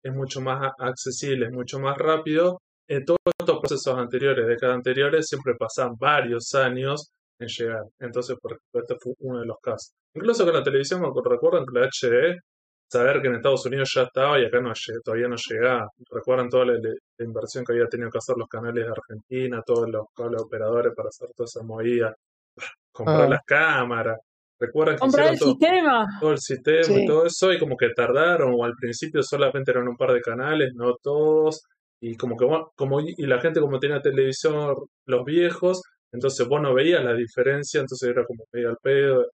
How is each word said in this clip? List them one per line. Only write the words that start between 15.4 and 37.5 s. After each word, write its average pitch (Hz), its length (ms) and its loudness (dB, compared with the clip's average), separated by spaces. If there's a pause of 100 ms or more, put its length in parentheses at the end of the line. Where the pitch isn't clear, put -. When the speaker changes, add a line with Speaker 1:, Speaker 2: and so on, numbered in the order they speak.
Speaker 1:
Recuerdan 123 380 0
toda 127 160 4
la, 123 80 2
la, 110 220 -2 (240)
la 117 60 -8
inversión 113 400 -8
que 120 100 -2
había 120 120 2
tenido 117 240 -6
que 117 80 -4
hacer 123 200 -4
los 110 100 -8
canales 117 380 -6
de 117 40 -6
Argentina, 117 720 -8
todos 117 260 0
los 107 160 -4 (100)
cables 117 260 -4
operadores 113 540 -2
para 107 140 -8
hacer - 260 -14
toda 120 80 -6
esa 113 180 -12
movida, 113 520 -2 (800)
comprar 151 340 4
Speaker 2:
Ah. - 20 6
Speaker 1:
las 127 180 2
cámaras. 120 720 2 (420)
Recuerdan 151 360 2
que - 40 -2
Speaker 3:
Comprar 285 340 6
Speaker 1:
hicieron - 0 -
Speaker 3:
el 277 40 -4
Speaker 1:
todo, 285 120 4 (180)
Speaker 3:
sistema. 294 380 4 (140)
Speaker 1:
todo 156 120 2
el 139 60 0
sistema 151 420 2
y 165 40 4 (180)
Speaker 4:
Sí. - 40 0
Speaker 1:
todo 156 200 4
eso, 185 260 2
y 175 80 0
como 139 160 -2
que 117 180 2
tardaron, 135 640 2
o 120 60 2
al 120 100 -2
principio 123 480 -4
solamente 135 480 0
eran 123 160 0
un 120 100 -6
par 127 160 2
de 120 80 4
canales, 131 540 -2
no 123 260 0
todos, 156 640 2 (380)
y 117 160 -8
como 120 200 -4
que, 123 80 0
bueno, 160 300 0
como, 139 260 -2
y, 165 160 -6
y 143 100 -4
la 127 140 4
gente 160 200 0
como 135 180 0
tenía 143 220 -2
televisor, 143 840 0 (200)
los 123 180 0
viejos, 175 560 0 (320)
entonces 123 360 -2
vos 147 120 2
no 135 140 2
veías 151 300 4
la 120 100 0
diferencia, 135 680 -2